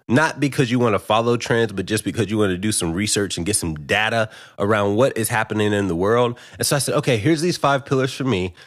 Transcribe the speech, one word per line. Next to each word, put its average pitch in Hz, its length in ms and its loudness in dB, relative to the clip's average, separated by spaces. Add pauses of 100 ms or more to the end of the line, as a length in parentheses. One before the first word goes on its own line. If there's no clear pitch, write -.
Not 139 320 2
because 135 300 0
you 127 80 2
wanna 113 200 2
follow 117 380 2
trends, 117 360 0
but 95 140 -4
just 107 180 -2
because 95 260 -2
you 110 60 -2
wanna 95 220 2
do 107 140 -2
some 82 200 -2
research 101 440 -2
and 85 100 -4
get 98 100 0
some 80 200 -4
data 107 520 0 (300)
around 101 380 2
what 110 200 2
is 107 120 -2
happening 107 440 0
in 101 140 0
the 87 80 0
world. 117 420 0 (220)
And - 80 -2
so 151 100 0
I 135 40 0
said, - 160 -2
"Okay, 131 200 0
here's 143 240 2
these 170 160 0
five 139 300 0
pillars 131 260 0
for 135 120 -6
me. 92 280 0 (140)